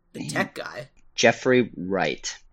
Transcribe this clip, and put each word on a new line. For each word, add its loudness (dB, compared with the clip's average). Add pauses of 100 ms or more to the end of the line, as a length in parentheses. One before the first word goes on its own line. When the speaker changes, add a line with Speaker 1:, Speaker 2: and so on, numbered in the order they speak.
(140)
Speaker 1:
The -12
Speaker 2:
He -10
Speaker 1:
tech -4
guy. -12 (260)
Speaker 2:
Jeffrey 4
Wright. -4 (180)